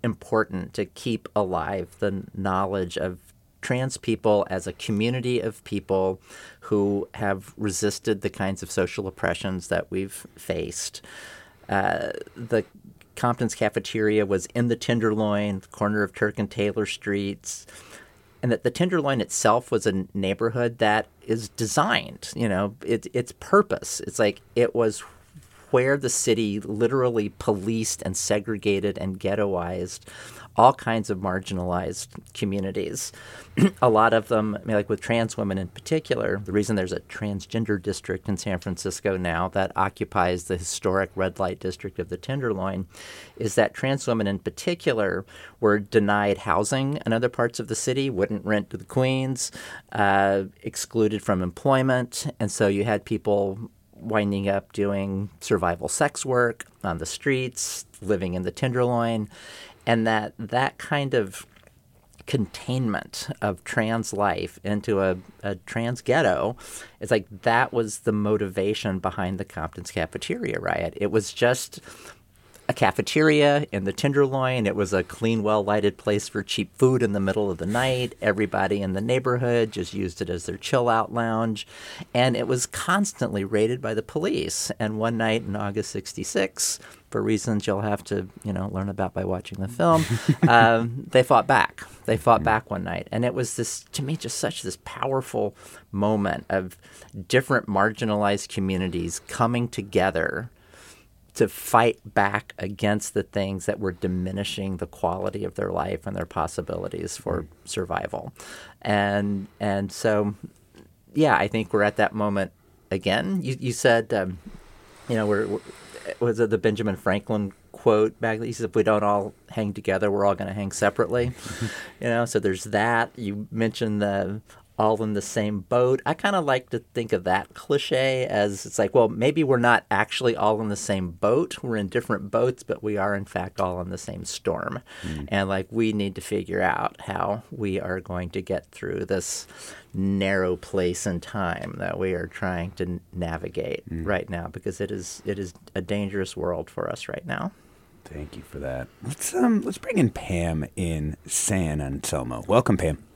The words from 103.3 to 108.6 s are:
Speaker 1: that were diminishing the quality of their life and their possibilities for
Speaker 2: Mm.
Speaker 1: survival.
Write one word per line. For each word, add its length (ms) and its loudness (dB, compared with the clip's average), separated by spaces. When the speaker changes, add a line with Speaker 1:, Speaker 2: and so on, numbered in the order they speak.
Speaker 1:
that 140 -2
were 120 -2
diminishing 840 -4
the 80 -6
quality 580 -4
of 120 -8
their 160 -2
life 340 -2
and 100 -6
their 120 -4
possibilities 880 -4
for 240 -4
Speaker 2:
Mm. 60 -10
Speaker 1:
survival. 640 -4